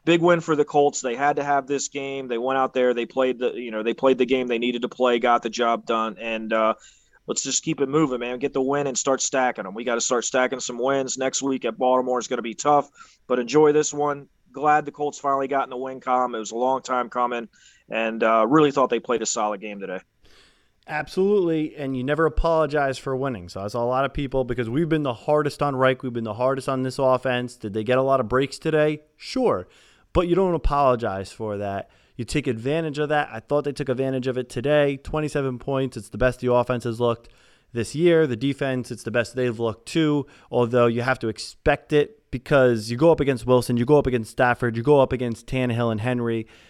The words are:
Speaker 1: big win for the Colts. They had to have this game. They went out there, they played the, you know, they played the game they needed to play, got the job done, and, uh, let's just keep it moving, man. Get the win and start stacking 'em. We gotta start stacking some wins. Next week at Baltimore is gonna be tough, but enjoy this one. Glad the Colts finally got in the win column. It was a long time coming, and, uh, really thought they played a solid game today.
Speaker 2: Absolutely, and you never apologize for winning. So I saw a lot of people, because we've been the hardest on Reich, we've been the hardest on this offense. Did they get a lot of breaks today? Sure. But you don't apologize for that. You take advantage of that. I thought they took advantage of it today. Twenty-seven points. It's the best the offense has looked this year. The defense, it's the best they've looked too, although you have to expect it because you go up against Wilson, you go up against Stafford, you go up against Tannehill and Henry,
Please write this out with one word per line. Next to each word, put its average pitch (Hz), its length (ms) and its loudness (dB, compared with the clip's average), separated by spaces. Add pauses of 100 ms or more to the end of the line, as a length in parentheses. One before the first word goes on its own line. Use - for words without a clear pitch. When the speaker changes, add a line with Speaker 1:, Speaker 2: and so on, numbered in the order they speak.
Speaker 1:
big 170 180 4
win 175 180 4
for 160 140 -2
the 147 100 2
Colts. 143 360 2
They 120 160 -4
had 143 200 0
to 143 80 -2
have 143 220 0
this 139 220 -4
game. 135 400 -8
They 117 100 -4
went 131 200 0
out 131 140 0
there, 123 220 2
they 117 120 -2
played 127 340 -2
the, 123 140 -2
you 117 180 -10
know, 110 100 -4
they 113 120 -2
played 131 240 2
the 127 80 2
game 131 200 0
they 120 120 -2
needed 120 240 -2
to 120 60 -4
play, 123 300 0
got 117 240 2
the 117 80 -6
job 117 360 -2
done, 110 340 -2
and, 113 320 -6
uh, 110 220 2 (520)
let's - 160 -4
just 135 200 -4
keep 151 180 -4
it 139 80 0
moving, 135 320 0
man. 123 180 -6
Get 139 140 -4
the 139 80 -2
win 143 260 0
and 127 120 -4
start 131 240 0
stacking 123 440 -2
'em. 95 60 -10
We 110 100 -10
gotta 120 200 -2
start 120 240 0
stacking 127 340 0
some 123 180 -8
wins. 131 380 -2
Next 131 260 -4
week 135 220 -2
at 113 140 -4
Baltimore 127 400 2
is 113 100 -6
gonna 120 140 -4
be 113 100 -8
tough, 143 380 2 (360)
but 123 120 0
enjoy 147 340 6
this 151 220 2
one. 143 340 -4 (240)
Glad 151 320 2
the 143 80 -10
Colts 147 260 -6
finally 139 300 0
got 135 160 0
in 127 60 -10
the 127 80 -10
win 131 220 -8
column. 127 340 0
It 117 40 -6
was 107 120 -8
a 110 60 -8
long 127 260 0
time 123 260 -2
coming, 120 400 -4 (400)
and, 113 340 -2
uh, 113 240 4
really 147 240 6
thought 135 200 2
they 117 100 0
played 113 220 -2
a 107 40 -4
solid 107 360 -4
game 104 180 -12
today. 92 200 -8 (840)
Speaker 2:
Absolutely, 165 880 0
and 135 200 -6
you 127 80 -4
never 147 220 2
apologize 151 720 0
for 135 180 -4
winning. 123 320 -6
So 98 140 -10
I 101 60 -6
saw 120 140 -4
a 120 60 0
lot 127 160 0
of 135 80 -4
people, 135 320 -2
because 120 240 -4
we've 147 220 0
been 156 120 2
the 131 120 -2
hardest 151 480 0
on 143 140 0
Reich, 131 260 2
we've 127 100 -6
been 117 120 -4
the 110 100 -6
hardest 131 340 -2
on 131 140 -2
this 131 160 -4
offense. 127 580 0
Did 107 160 -8
they 110 120 -4
get 127 120 2
a 131 60 4
lot 135 180 2
of 113 80 -4
breaks 135 300 0
today? 151 420 0 (160)
Sure. 151 500 -2 (460)
But 175 160 2
you 170 60 2
don't 185 200 2
apologize 123 800 0
for 107 240 -6
that. 98 340 -6 (260)
You 120 80 -8
take 147 220 -4
advantage 139 540 -2
of 151 80 -2
that. 147 240 0
I 113 80 -10
thought 147 240 -2
they 143 80 -2
took 131 160 -6
advantage 131 400 -2
of 123 100 -2
it 127 100 -6
today. 143 500 0
Twenty-seven 143 600 -4
points. 135 380 -2
It's 110 140 -12
the 110 80 -10
best 123 200 2
the 123 140 0
offense 123 320 2
has 117 160 -4
looked 117 280 0 (440)
this 117 240 -6
year. 165 320 6
The 123 80 -2
defense, 131 560 -4
it's 110 100 -14
the - 80 -8
best 113 240 -2
they've 123 240 -2
looked 113 280 -4
too, 147 400 2 (220)
although 120 380 4
you 120 160 0
have 127 160 -2
to 117 100 -4
expect - 640 -2
it - 380 0
because 123 580 2
you 120 80 -4
go 156 140 6
up 156 80 4
against 131 280 0
Wilson, 123 300 4
you 117 80 2
go 147 140 6
up 135 80 2
against 120 240 -2
Stafford, 120 460 0
you 117 80 -4
go 143 160 6
up 131 120 2
against 120 360 -6
Tannehill 120 420 0
and 107 120 -4
Henry, 117 440 -2 (240)